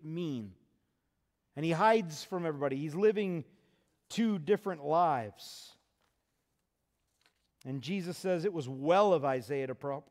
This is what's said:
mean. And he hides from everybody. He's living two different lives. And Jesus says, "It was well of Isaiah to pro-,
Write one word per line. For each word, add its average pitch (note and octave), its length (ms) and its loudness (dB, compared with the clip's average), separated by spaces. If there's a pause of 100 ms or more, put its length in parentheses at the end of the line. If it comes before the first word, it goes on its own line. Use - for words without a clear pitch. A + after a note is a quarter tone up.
mean. D3+ 500 -6 (1040)
And D3 100 -4
he E3 60 0
hides F3+ 520 2
from F3 220 -6
everybody. C#3+ 320 -2
He's D3 160 -6
living F#3+ 520 2 (640)
two G#3+ 280 2
different F3 480 -2
lives. D3 880 0 (1900)
And C3 160 -6
Jesus E3+ 340 -4
says, F3+ 300 -2
"It - 80 0
was C#3+ 160 -4
well E3 420 4
of D3 140 4
Isaiah C3+ 420 -2
to B2+ 80 -6
pro-, C#3+ 360 -8